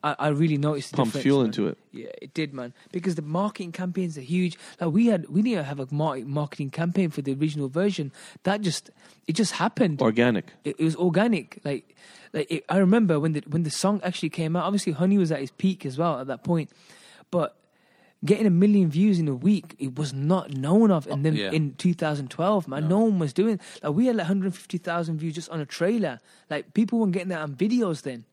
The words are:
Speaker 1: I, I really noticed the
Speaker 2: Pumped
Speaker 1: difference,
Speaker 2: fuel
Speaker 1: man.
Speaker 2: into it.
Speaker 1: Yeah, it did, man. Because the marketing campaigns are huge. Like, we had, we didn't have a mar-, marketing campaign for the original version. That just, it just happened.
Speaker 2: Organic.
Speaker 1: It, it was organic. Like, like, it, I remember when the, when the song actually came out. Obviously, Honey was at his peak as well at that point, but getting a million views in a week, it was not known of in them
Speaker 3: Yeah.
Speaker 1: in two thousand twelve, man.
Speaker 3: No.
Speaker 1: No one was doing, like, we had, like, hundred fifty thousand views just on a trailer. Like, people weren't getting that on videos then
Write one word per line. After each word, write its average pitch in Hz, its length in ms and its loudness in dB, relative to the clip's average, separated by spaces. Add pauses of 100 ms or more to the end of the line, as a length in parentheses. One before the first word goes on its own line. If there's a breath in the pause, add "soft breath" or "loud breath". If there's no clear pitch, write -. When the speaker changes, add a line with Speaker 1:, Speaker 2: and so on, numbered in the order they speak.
Speaker 1:
I, 147 180 -2
I 143 100 0
really 151 280 2
noticed 147 340 -2
the - 60 -4
Speaker 2:
Pumped 113 180 0
Speaker 1:
difference, 135 80 -4
Speaker 2:
fuel 139 160 6
Speaker 1:
man. 123 80 4
Speaker 2:
into 104 200 -2
it. - 100 -6 (140)
Speaker 1:
Yeah, 113 160 -14 (140)
it - 120 -18
did, 147 200 -6
man. 123 200 -12 (200 soft breath)
Because 180 220 -2
the 160 80 -6
marketing 175 500 -4
campaigns 180 440 -4
are 135 40 -12
huge. 175 360 0 (220 loud breath)
Like, 160 140 0
we 226 140 6
had, 185 220 2
we 165 120 2
didn't 214 240 0
have 143 160 -8
a 131 100 -6
mar-, 147 280 0
marketing 139 500 -4
campaign 175 400 0
for 147 120 -6
the 135 120 -2
original 147 340 -2
version. 165 460 -2 (300 loud breath)
That 208 180 0
just, - 280 -4 (380 soft breath)
it 165 60 -2
just 196 200 0
happened. 170 480 0
Speaker 2:
Organic. 113 440 4 (180)
Speaker 1:
It, 143 160 -6
it 156 40 2
was 160 120 0
organic. 180 680 0
Like, 143 300 -8 (380 loud breath)
like, 151 180 -4
it, - 160 -4
I 175 100 0
remember 190 420 6
when 160 140 0
the, 147 140 -4
when 160 160 -2
the 156 60 -2
song 196 340 0
actually 175 260 -4
came 160 260 -4
out. 170 100 -2
Obviously, 185 280 0
Honey 185 240 2
was 170 140 2
at 143 80 -2
his 139 120 -8
peak 190 340 -2
as 131 120 -6
well 160 220 0
at 135 80 -8
that 127 160 -8
point, 170 260 -2 (640 soft breath)
but 170 240 -2 (720 soft breath)
getting 214 220 2
a - 20 4
million 185 400 6
views 180 300 2
in 160 80 0
a 139 80 -2
week, 180 440 0
it 131 180 -6
was 147 160 -4
not 160 380 0
known 165 400 4
of 156 160 2
in 143 160 -2
them 156 120 2
Speaker 3:
Yeah. 101 160 -2
Speaker 1:
in 147 240 0
two 180 180 2
thousand 147 360 -4
twelve, 180 380 0
man. 139 160 -6
Speaker 3:
No. 170 160 2
Speaker 1:
No - 60 -
one 202 140 2
was 151 140 -2
doing, 208 260 2 (240 loud breath)
like, 147 100 -2
we 233 140 2
had, 240 80 2
like, 180 120 -2
hundred 190 280 0
fifty - 240 -8
thousand 165 400 -4
views 156 160 -6
just 170 140 -12
on 160 120 -6
a 143 40 -6
trailer. 214 540 -2 (300 soft breath)
Like, - 240 -8
people 226 260 2
weren't 208 120 2
getting 180 180 -2
that 165 120 -4
on 147 120 -6
videos 202 480 0
then 120 320 -10